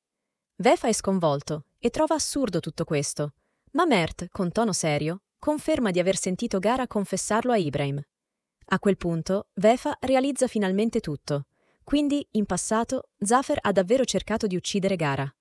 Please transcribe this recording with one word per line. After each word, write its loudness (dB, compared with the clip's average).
Vefa 4
è 4
sconvolto -2
e 0
trova 2
assurdo -2
tutto -6
questo, -2
ma 2
Mert, 0
con -2
tono 0
serio, -2
conferma 0
di 0
aver 2
sentito -2
Gara 0
confessarlo -2
a 4
Ibrahim. -2
A 0
quel 2
punto, -2
Vefa 2
realizza 2
finalmente 0
tutto. -4
Quindi, 0
in 0
passato, -2
Zafer 2
ha -2
davvero 4
cercato -2
di -2
uccidere -2
Gara. -2